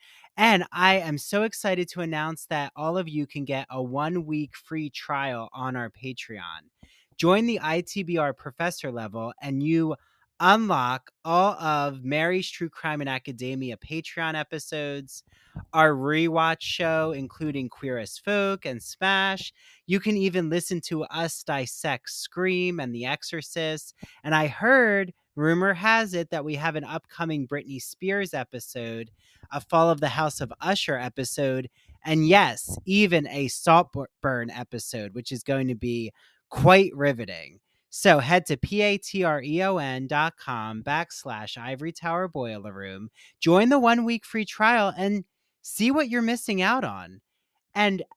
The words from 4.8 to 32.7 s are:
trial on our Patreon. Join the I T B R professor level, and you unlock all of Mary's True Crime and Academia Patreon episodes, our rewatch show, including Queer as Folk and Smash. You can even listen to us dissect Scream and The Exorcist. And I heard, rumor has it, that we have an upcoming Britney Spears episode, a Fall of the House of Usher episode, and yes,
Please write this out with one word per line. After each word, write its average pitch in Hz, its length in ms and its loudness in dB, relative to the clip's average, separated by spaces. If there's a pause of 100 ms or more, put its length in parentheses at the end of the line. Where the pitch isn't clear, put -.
trial 135 640 -6
on 131 220 -6
our 117 160 -6
Patreon. 92 800 -14 (460)
Join 190 280 4
the 226 160 -2
I 160 180 -2
T 185 240 -6
B 170 140 -4
R 147 160 0
professor 160 580 -6
level, 113 400 -8 (100)
and 139 220 -4
you 160 320 2 (460)
unlock 170 720 2 (120)
all 180 300 4
of 143 500 -2
Mary's 165 460 0
True - 180 -8
Crime 151 320 -6
and 139 100 -4
Academia 127 680 -6
Patreon 160 600 -6
episodes, 147 840 -8 (480)
our 156 220 8
rewatch 160 640 2
show, 160 540 0
including 139 560 -6
Queer 127 300 -6
as 104 180 -10
Folk 196 480 0
and 123 180 -8
Smash. 190 720 -2 (340)
You 190 140 2
can 214 160 2
even 185 320 2
listen 170 380 -2
to 156 180 -4
us 160 360 -6
dissect 139 680 -4
Scream 180 720 -2
and 123 120 -6
The 120 120 -8
Exorcist. 156 880 -6 (280)
And 156 140 0
I 156 120 4
heard, 208 640 2 (240)
rumor 170 360 4
has 220 400 2
it, 170 180 -4
that 151 120 -2
we 151 120 -4
have 151 200 -2
an 151 80 -4
upcoming 156 640 -6
Britney 139 340 -8
Spears 190 520 -4
episode, 117 760 -8 (440)
a 143 80 -6
Fall 165 280 4
of 151 120 2
the 147 80 0
House 147 320 -2
of 123 180 -8
Usher 160 380 -2
episode, 131 720 -4 (340)
and 156 240 4
yes, 170 560 4